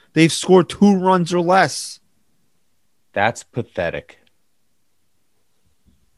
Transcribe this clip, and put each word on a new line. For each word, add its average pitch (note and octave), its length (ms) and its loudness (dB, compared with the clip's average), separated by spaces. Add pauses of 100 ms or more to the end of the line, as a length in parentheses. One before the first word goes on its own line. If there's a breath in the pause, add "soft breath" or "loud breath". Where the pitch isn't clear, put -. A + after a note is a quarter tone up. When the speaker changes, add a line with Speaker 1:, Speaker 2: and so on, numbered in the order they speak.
(140)
Speaker 1:
they've D#3+ 180 2
scored F3+ 360 2
two G3+ 280 2
runs F3+ 360 0
or F3 80 -2
less. F3 600 -2 (1120)
Speaker 2:
That's G#2 300 -4
pathetic. - 760 -10 (2000)